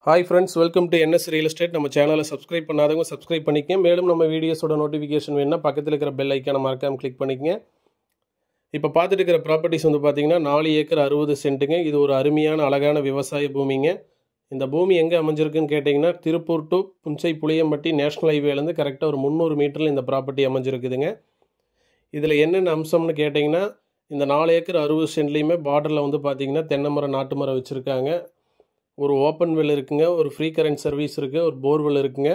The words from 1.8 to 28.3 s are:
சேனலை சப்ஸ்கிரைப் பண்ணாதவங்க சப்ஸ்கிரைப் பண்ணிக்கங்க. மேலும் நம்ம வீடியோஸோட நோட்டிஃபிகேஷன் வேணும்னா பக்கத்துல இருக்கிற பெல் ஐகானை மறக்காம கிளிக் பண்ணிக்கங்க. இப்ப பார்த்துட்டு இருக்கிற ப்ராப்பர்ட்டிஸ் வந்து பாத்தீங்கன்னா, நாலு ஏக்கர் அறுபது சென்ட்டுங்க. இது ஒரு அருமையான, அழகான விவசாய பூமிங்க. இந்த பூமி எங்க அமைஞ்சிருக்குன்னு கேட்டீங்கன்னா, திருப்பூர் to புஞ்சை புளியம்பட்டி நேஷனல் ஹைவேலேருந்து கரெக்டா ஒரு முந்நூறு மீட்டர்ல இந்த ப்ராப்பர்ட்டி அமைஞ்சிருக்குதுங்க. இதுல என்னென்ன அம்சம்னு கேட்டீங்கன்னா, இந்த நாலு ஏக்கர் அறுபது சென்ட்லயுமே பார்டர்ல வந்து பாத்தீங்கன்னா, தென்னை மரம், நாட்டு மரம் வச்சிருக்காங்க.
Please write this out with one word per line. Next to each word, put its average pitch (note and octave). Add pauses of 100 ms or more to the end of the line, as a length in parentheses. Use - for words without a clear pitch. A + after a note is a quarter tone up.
சேனலை D3
சப்ஸ்கிரைப் D#3
பண்ணாதவங்க D#3
சப்ஸ்கிரைப் D#3
பண்ணிக்கங்க. D3+
மேலும் F3
நம்ம E3
வீடியோஸோட D#3+
நோட்டிஃபிகேஷன் D3+
வேணும்னா D3
பக்கத்துல D3
இருக்கிற D3
பெல் C#3
ஐகானை C#3
மறக்காம C3+
கிளிக் C3
பண்ணிக்கங்க. C3+ (1200)
இப்ப D3+
பார்த்துட்டு F3+
இருக்கிற F3
ப்ராப்பர்ட்டிஸ் D#3+
வந்து D3
பாத்தீங்கன்னா, D3
நாலு D3+
ஏக்கர் D3+
அறுபது D3
சென்ட்டுங்க. C#3+
இது D3
ஒரு C#3
அருமையான, D3+
அழகான C#3+
விவசாய C#3
பூமிங்க. C3+ (600)
இந்த C3+
பூமி F3
எங்க E3
அமைஞ்சிருக்குன்னு D#3
கேட்டீங்கன்னா, D3
திருப்பூர் D#3+
to F3 (200)
புஞ்சை D#3+
புளியம்பட்டி D#3
நேஷனல் D3
ஹைவேலேருந்து D3
கரெக்டா C#3+
ஒரு C#3+
முந்நூறு D#3
மீட்டர்ல D3
இந்த C3
ப்ராப்பர்ட்டி C3
அமைஞ்சிருக்குதுங்க. C3 (1040)
இதுல D3+
என்னென்ன E3+
அம்சம்னு D#3+
கேட்டீங்கன்னா, D3+ (460)
இந்த C#3+
நாலு D#3
ஏக்கர் E3
அறுபது D#3
சென்ட்லயுமே D3+
பார்டர்ல D3
வந்து C#3+
பாத்தீங்கன்னா, C#3+
தென்னை D3
மரம், C#3
நாட்டு C3+
மரம் C3+
வச்சிருக்காங்க. C3 (880)